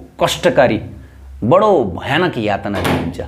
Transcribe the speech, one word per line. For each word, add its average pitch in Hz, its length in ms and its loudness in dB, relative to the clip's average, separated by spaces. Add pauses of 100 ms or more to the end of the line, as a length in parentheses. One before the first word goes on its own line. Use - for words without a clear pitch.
(220)
कष्टकारी, 143 580 2 (640)
बडो 175 400 4
भयानक 127 540 -2
यातना 101 420 -2
दिइन्छ। 87 480 -4